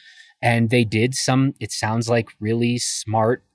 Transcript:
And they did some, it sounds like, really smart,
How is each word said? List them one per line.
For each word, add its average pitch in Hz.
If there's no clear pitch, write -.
And 117
they 123
did 110
some, 135
it 107
sounds 113
like, 117
really 117
smart, 113